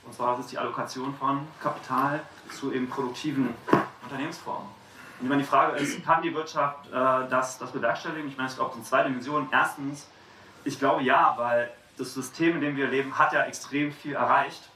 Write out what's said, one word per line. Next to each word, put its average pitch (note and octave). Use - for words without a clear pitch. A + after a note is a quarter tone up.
Und B2
zwar B2
das B2+
ist -
die B2
Allokation B2+
von C#3
Kapital C#3+
zu C3+
eben B2
produktiven C3
Unternehmensformen. C3+
Und B2+
ich B2+
meine, C#3
die -
Frage D3
ist, -
kann E3
die E3
Wirtschaft, D#3
äh, -
das, B2+
das B2
bewerkstelligen? D3
Ich C3
meine, B2+
ich -
glaube, B2+
es -
sind A2
zwei C3+
Dimensionen. C3+
Erstens, C#3
ich -
glaube C3+
ja, C3+
weil A#2+
das B2+
System, E3
in D3+
dem C#3+
wir C#3
leben, C3+
hat D3+
ja C#3+
extrem D3
viel -
erreicht. -